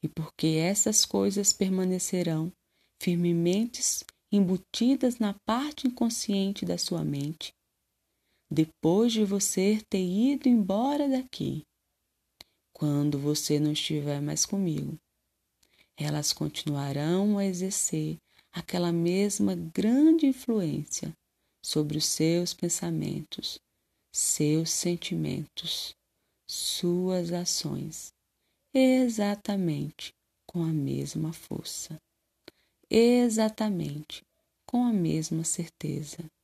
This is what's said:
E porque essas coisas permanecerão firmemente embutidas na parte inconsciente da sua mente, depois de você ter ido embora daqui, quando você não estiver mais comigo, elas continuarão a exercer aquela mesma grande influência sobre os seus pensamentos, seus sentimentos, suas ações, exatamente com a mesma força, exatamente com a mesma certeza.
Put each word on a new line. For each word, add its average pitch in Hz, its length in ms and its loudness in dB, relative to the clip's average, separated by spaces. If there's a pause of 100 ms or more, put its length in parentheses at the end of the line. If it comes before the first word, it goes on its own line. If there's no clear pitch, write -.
E 156 60 -4
porque 160 500 -2
essas 202 460 2
coisas 196 480 0
permanecerão 180 1000 0 (480)
firmemente 175 800 2 (500)
embutidas 208 880 2
na 202 160 0 (120)
parte 269 400 -2
inconsciente 202 760 0
da 175 120 -2
sua 165 280 -4
mente, 147 480 -6 (960)
depois 165 640 2
de 220 120 2
você 196 640 0
ter 190 160 0
ido 233 440 2
embora 240 600 2
daqui, 156 540 -4 (1080)
quando 147 460 2
você 147 400 0
não 151 140 2
estiver 147 480 -2
mais 147 260 -2
comigo, 156 500 -2 (1000)
elas 151 360 -2
continuarão 151 1080 -2
a 202 60 0
exercer 175 720 -2 (340)
aquela 175 400 -2
mesma 190 640 2
grande 262 680 4
influência 165 840 -2 (520)
sobre 151 340 0
os 151 60 -2
seus 170 500 2
pensamentos, 160 1040 -4 (540)
seus 156 580 0
sentimentos, 160 1200 -4 (520)
suas 180 840 -2
ações, 156 800 -4 (600)
exatamente 208 1400 0 (340)
com 175 160 -4
a 160 100 0
mesma 147 600 -2
força, - 640 -10 (920)
exatamente 220 1300 2 (440)
com 247 180 0
a 240 80 2
mesma 160 500 0
certeza. 151 840 -6 (200)